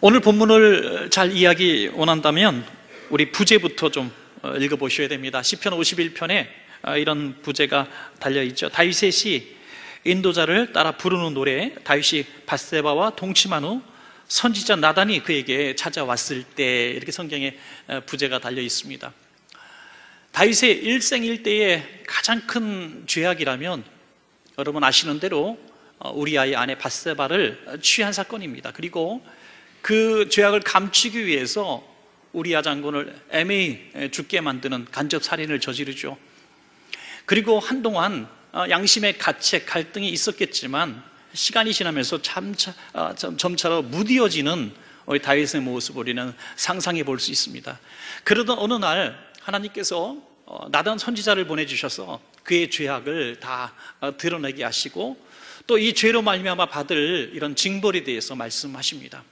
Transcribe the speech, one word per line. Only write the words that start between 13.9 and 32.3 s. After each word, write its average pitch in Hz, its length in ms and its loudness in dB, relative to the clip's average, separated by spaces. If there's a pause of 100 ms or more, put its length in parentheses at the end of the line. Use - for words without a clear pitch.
선지자 214 480 2
나단이 165 480 4
그에게 139 500 0
찾아왔을 127 720 -4
때, 127 460 0
이렇게 127 200 -8
성경에, 143 460 -6 (320)
어, 135 180 -6
부제가 135 320 -2
달려 127 240 -6
있습니다. 143 500 -8 (1160)
다윗의 214 460 6
일생일대의 226 1300 0
가장 - 400 -2
큰 202 600 -6
죄악이라면 160 760 -2 (760)
여러분 143 260 -2
아시는 147 340 2
대로, 180 400 -2 (400)
어, - 140 -10
우리아의 143 420 2
아내 127 240 -2
바세바를 147 1040 -2
취한 208 300 2
사건입니다. 196 580 -8
그리고 175 560 -4 (560)
그 220 460 4
죄악을 202 320 6
감추기 202 640 2
위해서 143 600 -2 (460)